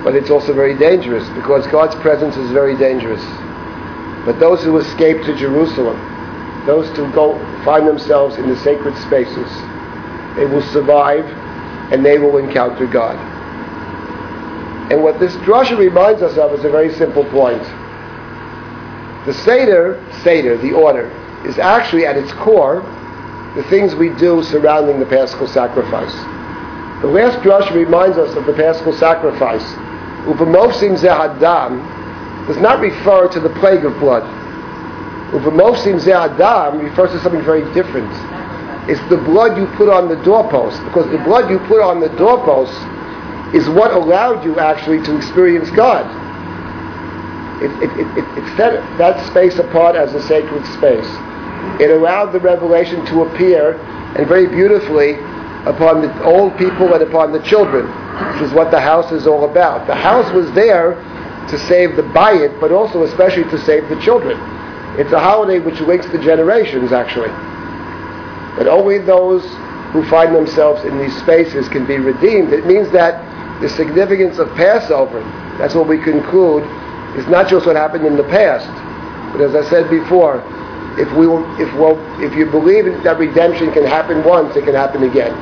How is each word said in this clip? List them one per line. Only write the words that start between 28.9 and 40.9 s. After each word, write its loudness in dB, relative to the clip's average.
sacrifice. 0
"Upamovsim 2
ze 2
hadam" -2
does -4
not 2
refer 4
to -2
the 0
plague 4
of -2
blood. 2
"Upamovsim 2
ze 2
hadam" 2
refers 0
to -6
something -2
very 2
different. -4
It's -2
the 4
blood 2
you -2
put 6
on 4
the -2
doorpost, 2
because 0